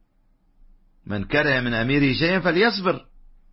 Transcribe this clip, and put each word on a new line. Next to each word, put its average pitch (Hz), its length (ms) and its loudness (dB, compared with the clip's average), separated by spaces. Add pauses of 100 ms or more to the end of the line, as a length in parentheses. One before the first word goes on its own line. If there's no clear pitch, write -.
(1040)
من 101 180 -6
كره 147 360 0
من 120 140 -4
أميره 131 400 2
شيئا 170 260 0
فليصبر، 180 680 0 (480)